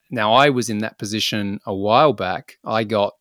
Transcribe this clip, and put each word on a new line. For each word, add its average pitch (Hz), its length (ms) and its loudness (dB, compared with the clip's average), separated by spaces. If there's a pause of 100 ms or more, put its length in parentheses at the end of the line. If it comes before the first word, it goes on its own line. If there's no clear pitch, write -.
(120)
Now, 110 200 0
I 135 160 6
was 123 220 0
in 107 80 -2
that 107 180 -6
position 101 680 -4
a 107 80 -6
while 113 380 4
back. 92 520 -8
I 113 200 -2
got, 101 360 0